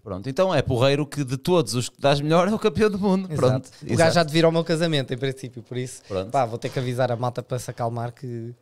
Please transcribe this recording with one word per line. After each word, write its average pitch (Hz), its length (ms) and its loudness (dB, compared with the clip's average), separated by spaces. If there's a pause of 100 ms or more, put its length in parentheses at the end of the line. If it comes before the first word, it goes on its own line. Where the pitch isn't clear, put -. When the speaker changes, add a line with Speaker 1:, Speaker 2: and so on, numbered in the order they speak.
Speaker 1:
Pronto, 101 260 -10
então 165 260 2
é 135 60 2
porreiro 139 460 2
que 143 180 -6
de 127 140 -4
todos 160 360 2
os 123 140 -2
que - 100 -20
dás 143 220 2
melhor 170 280 2
é 214 40 0
o 220 60 0
campeão 214 320 2
do 196 80 -4
mundo. 190 340 2
Speaker 2:
Exato. 151 40 -4
Speaker 1:
Pronto. 127 340 2 (120)
Speaker 2:
O 147 40 -14
gajo 117 80 0
Speaker 1:
Exato. 160 200 6
Speaker 2:
já 170 120 4
te 143 60 -6
vira 160 140 6
ao 165 60 4
meu 165 100 2
casamento, 160 520 0
em - 20 -2
princípio, 127 460 -8
por 123 160 -10
isso, 123 280 -8
Speaker 1:
Pronto. 98 240 -4
Speaker 2:
pá, 135 140 2
vou 113 140 -4
ter 131 100 -6
que 143 100 -8
avisar 123 320 0
a 117 60 -2
malta 123 260 -4
para 127 160 -6
se - 120 -10
acalmar 117 420 -6
que 120 500 -10